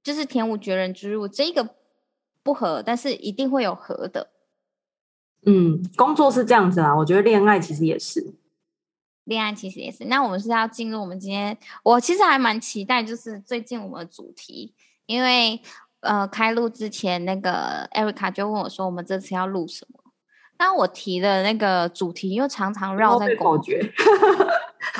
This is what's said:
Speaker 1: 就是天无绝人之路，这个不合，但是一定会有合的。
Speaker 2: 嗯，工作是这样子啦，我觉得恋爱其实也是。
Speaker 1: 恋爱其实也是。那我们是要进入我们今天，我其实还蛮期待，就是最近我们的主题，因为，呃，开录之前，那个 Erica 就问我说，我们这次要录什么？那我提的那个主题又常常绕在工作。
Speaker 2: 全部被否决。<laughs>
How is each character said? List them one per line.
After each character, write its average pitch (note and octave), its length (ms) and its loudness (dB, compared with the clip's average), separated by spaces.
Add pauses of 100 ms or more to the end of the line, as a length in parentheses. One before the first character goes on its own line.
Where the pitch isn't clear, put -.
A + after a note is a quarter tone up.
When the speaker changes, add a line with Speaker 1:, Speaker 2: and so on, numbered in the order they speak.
Speaker 1:
就 D4 140 -8
是 D4+ 100 -6
天 A#3 240 -2
无 A3 80 -4
绝 G3 200 -4
人 F#3 180 -4
之 G3+ 180 -10
路， G#3+ 140 -4
这 C#4 240 -4
个 B3+ 200 -2 (760)
不 - 100 0
合， D#3+ 320 -2
但 A#3 100 0
是 B3+ 180 -4
一 - 180 -8
定 C4 180 -2
会 B3+ 140 0
有 F#3 100 -2
合 - 320 -10
的。 - 240 -10 (1120)
Speaker 2:
嗯， F3+ 380 6 (140)
工 C#4 180 4
作 D4 160 6
是 A#3+ 140 0
这 A#3 100 4
样 G3 160 6
子 F3+ 80 2
啦， D3+ 160 4
我 D#3 100 4
觉 E3+ 120 4
得 G3+ 60 6
恋 G#3 220 6
爱 G#3 140 6
其 D#3+ 160 -4
实 D3+ 100 0
也 D#3+ 140 0
是。 - 360 -8 (880)
Speaker 1:
恋 A3+ 200 -4
爱 G#3+ 80 -4
其 G3 180 -12
实 F#3+ 80 -16
也 - 140 -12
是。 - 140 -16
那 C4 180 0
我 A#3+ 40 0
们 G#3+ 120 -4
是 G#3+ 80 -8
要 A3+ 180 0
进 A3+ 240 -10
入 A3 100 -8
我 G3+ 60 -8
们 F3+ 140 -12
今 G3 100 -10
天， G3+ 260 -4 (280)
我 A#3+ 160 6
其 F4 160 0
实 G4+ 80 2
还 D#4 120 6
蛮 A#3 240 2
期 G#3 240 -8
待， B3 160 0
就 A3+ 140 -6
是 A3+ 240 -14
最 A#3 240 -8
近 A#3 180 -10
我 G3 80 -12
们 F3+ 120 -14
的 E3+ 60 -12
主 - 280 -20
题， - 400 -18 (320)
因 A#3+ 160 -2
为， A#3+ 380 2 (400)
呃， G3+ 260 0
开 A3 260 0
录 A#3 160 0
之 A3 200 -8
前， F3+ 360 -4
那 F#3+ 120 -2
个 F3 560 -4
Erica G#3 400 -2
就 G3+ 180 -4
问 G#3 120 -4
我 G3+ 60 -8
说， F#3+ 180 -6
我 F#3 40 -4
们 F3 140 -8
这 F#3+ 160 -4
次 G3 140 -10
要 F#3 120 -2
录 F#3 220 -4
什 - 240 -18
么？ - 80 -20 (580)
那 F#4 160 2
我 B3 140 2
提 F3+ 320 -6
的 F#3+ 240 2
那 G#3 100 0
个 F#3+ 340 0
主 E3+ 240 -6
题 F#3+ 220 -6
又 C4 140 0
常 G#3 260 -4
常 G3 220 -6
绕 A3 220 4
在 G#3 180 0
工 E3 200 4
作。 D3+ 60 0
Speaker 2:
全 - 160 -2
部 - 60 -2
被 - 80 -6
否 - 0 -
决。 - 0 - (1040)
<laughs> - 20 -